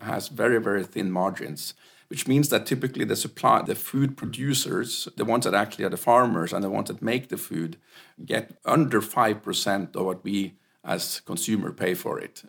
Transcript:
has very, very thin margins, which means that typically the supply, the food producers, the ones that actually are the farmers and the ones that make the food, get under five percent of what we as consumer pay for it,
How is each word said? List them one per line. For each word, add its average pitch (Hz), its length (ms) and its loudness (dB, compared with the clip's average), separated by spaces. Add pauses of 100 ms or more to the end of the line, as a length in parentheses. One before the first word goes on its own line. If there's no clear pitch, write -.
has 104 260 -4
very, 117 320 2
very 101 240 0
thin 92 260 -4
margins, 90 600 -2 (360)
which - 200 -6
means 143 220 4
that - 160 2
typically 123 400 -2
the 104 100 0
supply, - 460 2
the - 120 -2
food 135 440 0
producers, 123 1000 -2
the - 80 -2
ones 117 220 2
that 95 80 2
actually 104 320 0
are 92 40 -2
the 92 60 -2
farmers 117 560 4
and 95 100 -2
the 98 60 0
ones 104 200 -2
that - 120 -8
make 120 300 -2
the - 80 -4
food, 82 400 -6 (460)
get 113 420 -4
under 131 340 4
five 107 420 2
percent 98 540 -2
of 95 80 0
what 92 180 -2
we 98 320 -2 (300)
as - 360 -4
consumer 95 520 -2
pay 92 220 0
for - 260 -4
it, - 280 -14